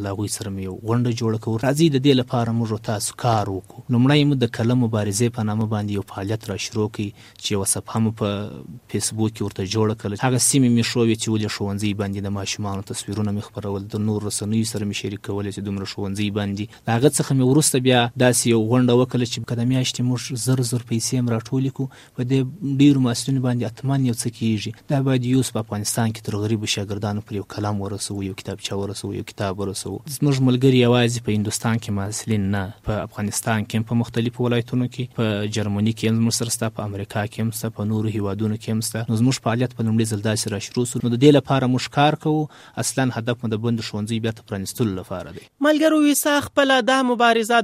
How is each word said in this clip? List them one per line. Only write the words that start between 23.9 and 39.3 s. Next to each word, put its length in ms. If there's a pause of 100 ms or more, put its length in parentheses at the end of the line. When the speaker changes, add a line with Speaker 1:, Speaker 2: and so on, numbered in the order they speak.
Speaker 1:
یو 120
څه 60 (100)
کېږي. 320 (220)
دا 60 (100)
باید 220
یوس 240
په 100
افغانستان 480
کې 140
تر 80 (100)
غریبو 300
شاګردانو 500
پورې 160
یو 140
قلم 260
ورسوو، 480
یو 140
کتابچه 400
ورسوو، 380
یو 120
کتاب 320
ورسوو. 380 (140)
زموږ 200 (120)
ملګري 360
یوازې 400
په 140
هندوستان 440
کې 80 (100)
محصلین 440 (120)
نه، 80 (260)
په 160
افغانستان 580
کې 120
هم، 140
په 120
مختلفو 420
ولایتونو 480
کې، 120 (120)
په 80 (320)
جرمني 400
کې 140
هم 100
زموږ 200
سره 180
سته، 180
په 140
امریکا 420
کې 80
هم 180
سته، 220
په 140
نورو 240
هیوادونو 440
کې 140
هم 40 (100)
سته. 180
نو 140
زموږ 140 (120)